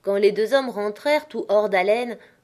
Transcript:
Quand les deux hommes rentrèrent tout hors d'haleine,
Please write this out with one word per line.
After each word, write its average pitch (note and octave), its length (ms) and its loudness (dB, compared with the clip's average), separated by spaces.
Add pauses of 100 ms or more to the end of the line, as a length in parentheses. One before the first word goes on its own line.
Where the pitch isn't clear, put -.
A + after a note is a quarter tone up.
Quand G3 140 -2
les G3+ 160 4
deux G#3+ 220 0
hommes C4 160 0
rentrèrent G#3 560 -4
tout - 220 -8
hors G#3 200 2
d'haleine, G#3 480 0 (280)